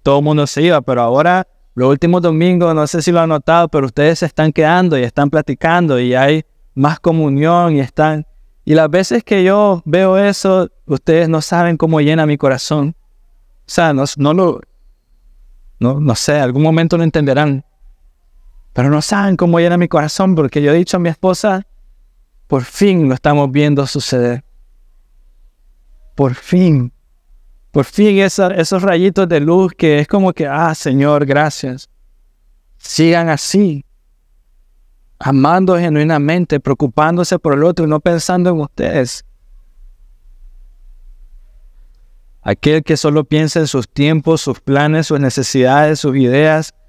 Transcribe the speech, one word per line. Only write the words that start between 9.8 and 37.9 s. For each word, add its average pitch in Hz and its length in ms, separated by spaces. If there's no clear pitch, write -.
veo 185 340
eso, 190 500
ustedes 160 420
no 160 120
saben 170 360
cómo 160 240
llena 151 260
mi 147 100
corazón. 143 580
O - 140
sea, 160 200
no, 135 100
no 147 160
lo... 175 260
No, 131 220
no 143 160
sé, 151 240
algún 131 220
momento 160 360
lo 165 60
entenderán. 143 600
Pero 131 160
no 151 120
saben 196 340
cómo 170 240
llena 175 160
mi 175 100
corazón 170 480
porque 147 280
yo 143 100
he 156 40
dicho 180 200
a 180 40
mi 170 80
esposa, 185 580
"Por 131 180
fin 180 440
lo 127 60
estamos 143 360
viendo 143 360
suceder. 123 580
Por 135 200
fin." 156 580
Por 139 140
fin 202 320
esa, 190 300
esos 185 340
rayitos 185 460
de 165 120
luz 175 360
que 151 220
es 147 80
como 190 260
que, 160 140
"Ah, 156 280
Señor, 143 520
gracias". 139 640
Sigan 165 520
así, 160 560
amando 170 600
genuinamente, 156 800
preocupándose 156 800
por 147 160
el 143 100
otro 170 220
y - 20
no 151 100